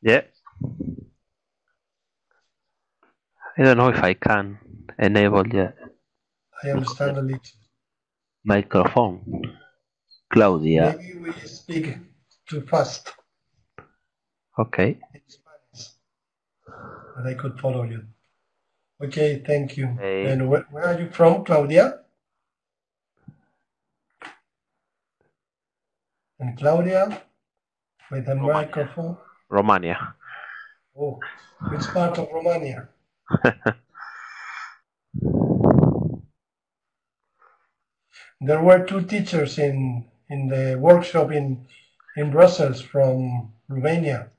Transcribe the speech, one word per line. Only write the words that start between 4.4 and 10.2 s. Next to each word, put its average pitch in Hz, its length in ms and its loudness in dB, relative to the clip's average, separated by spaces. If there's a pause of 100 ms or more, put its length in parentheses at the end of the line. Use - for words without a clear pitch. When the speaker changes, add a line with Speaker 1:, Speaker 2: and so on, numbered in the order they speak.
Speaker 1:
enable 101 460 4
the 95 300 -2 (880)
Speaker 2:
I 139 80 -8
understand 139 480 -4
a 135 40 -4
little. 131 180 -6 (1040)
Speaker 1:
microphone. 101 800 2 (1080)